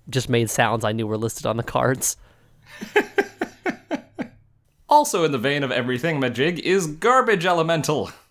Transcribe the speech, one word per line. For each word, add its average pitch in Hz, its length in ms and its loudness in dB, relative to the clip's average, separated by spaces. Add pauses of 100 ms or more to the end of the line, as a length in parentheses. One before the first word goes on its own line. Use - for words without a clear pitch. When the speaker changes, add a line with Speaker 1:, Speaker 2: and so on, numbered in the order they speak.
Speaker 1:
just 123 200 -2
made 117 220 2
sounds 113 340 0
I 107 60 2
knew 110 160 -2
were 107 100 -2
listed 110 300 -6
on 110 100 -2
the 117 60 -4
cards. - 580 -2
<laughs> - 760 -10 (1900)
Speaker 2:
Also 285 360 4
in 147 80 2
the 131 40 -2
vein 139 260 0
of 123 80 -2
every 123 280 -2
thingamajig 147 600 0
is 180 280 2
Garbage 214 580 2
Elemental. 160 640 0 (220)